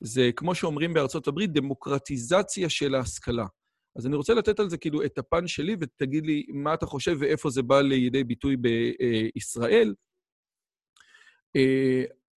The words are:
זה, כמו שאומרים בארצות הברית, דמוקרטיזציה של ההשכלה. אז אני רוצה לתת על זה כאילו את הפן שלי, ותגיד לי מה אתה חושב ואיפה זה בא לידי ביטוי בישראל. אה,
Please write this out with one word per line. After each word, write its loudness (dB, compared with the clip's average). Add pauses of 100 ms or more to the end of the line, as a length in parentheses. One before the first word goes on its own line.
זה, 2
כמו -2
שאומרים -2
בארצות 0
הברית, 0
דמוקרטיזציה 0
של 0
ההשכלה. -4 (500)
אז -6
אני 0
רוצה 2
לתת 2
על 0
זה -6
כאילו -2
את -4
הפן -2
שלי, -4
ותגיד -4
לי -2
מה -4
אתה -4
חושב -2
ואיפה 0
זה -2
בא 4
לידי 2
ביטוי -2
בישראל. 0 (1600)
אה, 4 (320)